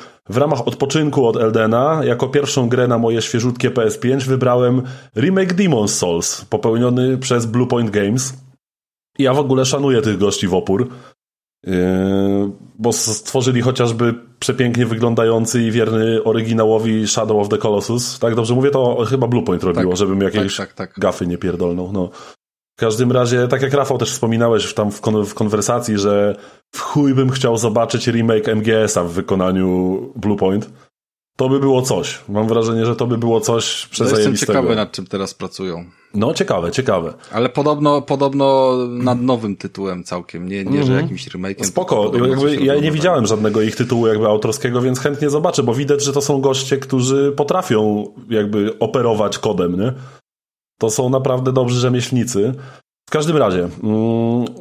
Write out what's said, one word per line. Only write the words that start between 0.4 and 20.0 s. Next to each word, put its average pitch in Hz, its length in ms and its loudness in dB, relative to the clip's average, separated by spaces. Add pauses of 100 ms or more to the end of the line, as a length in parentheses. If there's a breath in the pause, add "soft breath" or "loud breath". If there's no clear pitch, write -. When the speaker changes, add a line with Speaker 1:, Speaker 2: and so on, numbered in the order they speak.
Speaker 1:
odpoczynku 139 600 0
od 113 100 0
Eldena 117 680 2
jako 123 220 0
pierwszą 131 420 0
grę 123 180 2
na 120 100 2
moje 113 240 0
świeżutkie 120 500 -2
P 117 120 0
S 107 140 0
pięć 135 280 0
wybrałem 123 560 2 (340 loud breath)
remake 185 380 2
Demon's 156 340 2
Souls, - 580 -2
popełniony 123 720 0
przez 123 280 -2
Bluepoint 120 440 0
Games. 104 440 -2 (840)
Ja 131 140 2
w 143 60 2
ogóle 131 260 2
szanuję 135 360 2
tych 107 160 0
gości 101 300 0
w 87 60 0
opór, 95 340 0 (760 loud breath)
yy, 95 80 -8 (1080)
bo 117 100 0
s-, 110 280 -2
stworzyli 123 440 0
chociażby 120 520 0 (260)
przepięknie 123 460 0
wyglądający 113 800 2
i 113 80 0
wierny 113 520 0
oryginałowi 110 840 2
Shadow 107 300 0
of 101 120 0
the 107 80 2
Colossus. 113 600 -2
Tak 117 160 0
dobrze 117 200 0
mówię? 131 140 4
To 120 360 2
chyba 123 220 0
Bluepoint 104 360 0
robiło, 92 280 0
Speaker 2:
Tak. 90 60 0
Speaker 1:
żebym 98 240 0